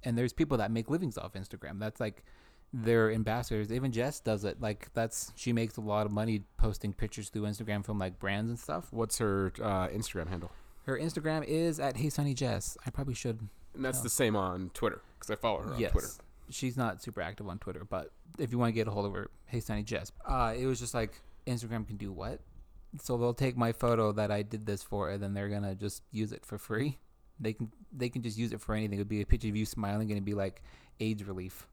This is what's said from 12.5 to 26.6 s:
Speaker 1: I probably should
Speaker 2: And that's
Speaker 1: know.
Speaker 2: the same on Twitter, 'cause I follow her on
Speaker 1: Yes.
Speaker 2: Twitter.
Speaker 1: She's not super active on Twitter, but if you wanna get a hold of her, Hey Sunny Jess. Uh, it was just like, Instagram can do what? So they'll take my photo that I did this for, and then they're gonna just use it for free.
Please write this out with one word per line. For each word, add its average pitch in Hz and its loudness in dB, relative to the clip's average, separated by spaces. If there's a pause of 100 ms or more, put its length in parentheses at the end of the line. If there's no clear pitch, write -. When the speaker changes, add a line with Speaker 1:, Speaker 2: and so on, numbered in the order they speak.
Speaker 1:
I 123 -4
probably 135 -2
should 113 -4 (340)
Speaker 2:
And 131 -4
that's 131 0
Speaker 1:
know. 120 -2
Speaker 2:
the 123 0
same 113 4
on 92 0
Twitter, - 0 (160)
'cause - -8
I 110 2
follow 104 2
her 107 -4
on 117 -2
Speaker 1:
Yes. 110 2
Speaker 2:
Twitter. - 2 (400)
Speaker 1:
She's 123 -2
not 117 0
super 104 -6
active 98 -4
on 92 -4
Twitter, 90 -8
but 85 -4 (260)
if 135 -2
you 120 0
wanna 120 4
get 110 2
a - -2
hold 104 0
of 101 -2
her, 98 -4 (160)
Hey 120 -2
Sunny 107 -2
Jess. 104 -2 (140)
Uh, 120 2
it 127 0
was 127 2
just 120 -6
like, 113 -2 (260)
Instagram 117 -2
can 104 -8
do 101 -4
what? 110 -6 (600)
So 123 0
they'll 120 4
take 127 2
my 117 4
photo 113 4
that 104 2
I 104 2
did 107 -4
this 104 -2
for, 98 0
and 101 -2
then 101 -2
they're 101 -2
gonna 101 0
just 101 -4 (100)
use 107 0
it - -12
for 107 -8
free. 123 -2 (400)